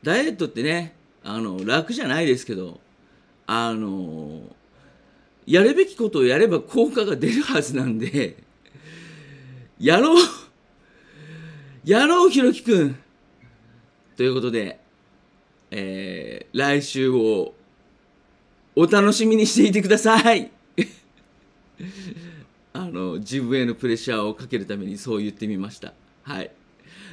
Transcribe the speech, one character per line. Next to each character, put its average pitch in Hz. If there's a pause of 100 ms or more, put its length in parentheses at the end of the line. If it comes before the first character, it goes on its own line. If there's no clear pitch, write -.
ダ 190
イ 302
エ -
ッ 208
ト 180
っ -
て 113
ね、 165 (300)
あ 104
の、 95
楽 156
じ 262
ゃ 247
な 156
い 170
で 131
す 123
け 110
ど、 90 (680)
あ 117
の、 82 (1040)
や 180
る 247
べ 370
き 381
こ 220
と 208
を 127
や 127
れ 214
ば 170
効 -
果 202
が 196
出 127
る 240
は 269
ず 131
な 127
ん 117
で、 117 (1400)
や 160
ろ 320
う。 349 (1600)
や 220
ろ 349
う、 -
ひ 269
ろ 247
き -
く 226
ん。 139 (1200)
と 123
い 127
う 131
こ 127
と 120
で、 107 (880)
え 95
ー、 120
来 139
週 135
を 110 (1300)
お 170
楽 202
し 220
み 220
に 214
し 226
て -
い 196
て 208
く 185
だ 262
さ 220
い。 - (260)
<laughs> -
あ 180
の、 92
自 110
分 127
へ 127
の 117
プ 123
レ 113
ッ -
シ 113
ャ 113
ー 104
を 107
か -
け 123
る 98
た 101
め 98
に 101
そ 107
う -
言 104
っ -
て 110
み 107
ま 98
し -
た。 - (300)
は 139
い。 - (600)